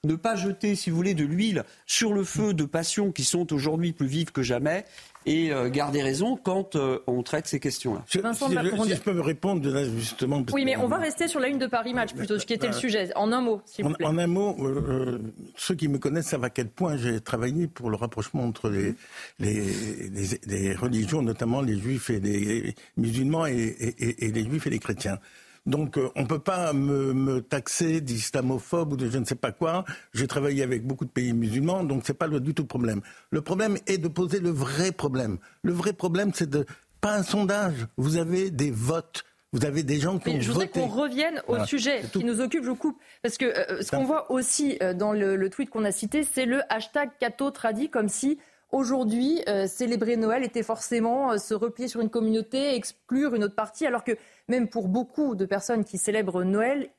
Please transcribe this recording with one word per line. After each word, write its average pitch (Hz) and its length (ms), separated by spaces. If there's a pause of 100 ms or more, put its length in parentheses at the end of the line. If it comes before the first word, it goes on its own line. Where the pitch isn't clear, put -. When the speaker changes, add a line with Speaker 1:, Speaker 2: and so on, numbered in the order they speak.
Speaker 1:
ne 156 120
pas 170 200
jeter, 196 380
si 185 160
vous 165 60
voulez, 185 180
de 156 120
l'huile 170 380 (220)
sur 226 260
le 202 120
feu 202 320
de 156 100
passions 165 460
qui 139 120
sont 170 300
aujourd'hui 160 400
plus 139 140
vives 156 240
que 139 100
jamais, 135 440 (400)
et, 160 280
euh, 127 160
garder 143 320
raison 147 340
quand, 190 400
euh, 135 320
on 123 160
traite 151 240
ces 139 140
questions-là. 127 480
Speaker 2:
Je, 180 100
Speaker 3:
Vincent 226 280
Speaker 2:
si - 40
Speaker 3:
de 180 40
la 160 80
Speaker 2:
je, 175 40
si 190 60
Speaker 3:
Morandière. 208 240
Speaker 2:
je - 60
peux 202 100
me 170 80
répondre 160 400
de 135 100
là, 139 140
justement, 123 580
parce 120 100
Speaker 3:
Oui, 277 120
mais 262 80
Speaker 2:
que 240 60
Speaker 3:
on 247 100
va 262 80
rester 330 320
sur 311 100
la 254 80
une 277 120
de 254 80
Paris 240 260
Match 233 200
plutôt, 208 260
ce - 60
qui - 60
était 233 160
le 214 60
Speaker 2:
Euh, 240 40
Speaker 3:
sujet. 208 380
En 214 160
un 247 80
mot, 220 260
s'il - 200
vous 147 60
Speaker 2:
en, - 20
Speaker 3:
plaît. 160 120
Speaker 2:
en 156 120
un 175 100
mot, 190 320
euh, 135 300
euh, 127 300 (360)
ceux - 200
qui 151 120
me 139 100
connaissent 151 300
savent 131 160
à 123 60
quel 120 180
point 156 300
j'ai 117 240
travaillé 131 460
pour 120 220
le 107 60
rapprochement 117 480
entre 113 260
les, 101 260 (440)
les, 104 240 (460)
les, 98 360
les 98 300
religions, 123 460
notamment 117 400
les 110 180
juifs 120 300
et 110 100
les 104 560 (220)
musulmans 131 480
et, 139 80
et, 113 340
et, 120 380
et 110 80
les 113 100
juifs 139 240
et 127 40
les 113 80
chrétiens. 101 400 (460)
Donc, 147 320
euh, 131 200
on 139 80
peut 147 140
pas 175 340
me, 139 400
me 131 280
taxer 160 600
d'islamophobe 131 880
ou 135 60
de 127 120
je 123 80
ne 123 60
sais 123 120
pas 120 180
quoi. 170 320 (280)
J'ai 127 140
travaillé 139 340
avec 123 240
beaucoup 135 200
de 123 40
pays 123 220
musulmans, 131 540
donc 135 180
c'est 143 140
pas 165 100
le, 151 140
du 147 120
tout 156 100
le 123 40
problème. 113 320 (300)
Le 156 100
problème 196 380 (100)
est 190 100
de 165 120
poser 180 320
le 175 80
vrai 147 420
problème. 127 460 (240)
Le 175 100
vrai 175 220
problème, 185 400
c'est 160 160
de... 143 160 (340)
Pas 208 160
un 196 80
sondage. 190 720
Vous 151 220
avez 180 340
des 143 200
votes. 127 520 (300)
Vous 131 120
avez 147 180
des 143 160
gens 175 200
qui - 120
Speaker 3:
Mais 151 60
Speaker 2:
ont 131 40
Speaker 3:
je - 100
voudrais - 140
Speaker 2:
voté. - 160
Speaker 3:
qu'on 254 60
revienne 285 500 (100)
au - 40
Speaker 2:
Voilà, 226 140
Speaker 3:
sujet 262 360
Speaker 2:
c'est - 100
tout. 196 80
Speaker 3:
qui 226 60
nous 233 160
occupe. 262 220
Je 240 60
vous 254 60
coupe. - 240 (220)
Parce - 160
que, 262 80
euh, 190 320
ce 196 60
Speaker 2:
C'est - 120
un 277 40
Speaker 3:
qu'on 269 60
voit 302 260
aussi, 254 500
euh, 185 120
dans 208 200
le, 196 220
le 190 140
tweet 269 200
qu'on 220 160
a 202 60
cité, 277 320
c'est 262 220
le 262 240
hashtag 226 500
Cato 269 320
Tradi, 233 380
comme 214 200
si 285 300 (320)
aujourd'hui, 254 760
euh, 196 200
célébrer 233 500
Noël 226 260
était 233 200
forcément, 233 680
euh, 214 60
se 202 160
replier 233 340
sur 233 140
une 226 80
communauté, 226 680
exclure 247 600
une 208 80
autre 202 120
partie, 214 300
alors - 180
que 226 140 (300)
même 240 200
pour 208 200
beaucoup 247 480
de 190 100
personnes 202 400
qui 185 140
célèbrent 185 440
Noël 226 560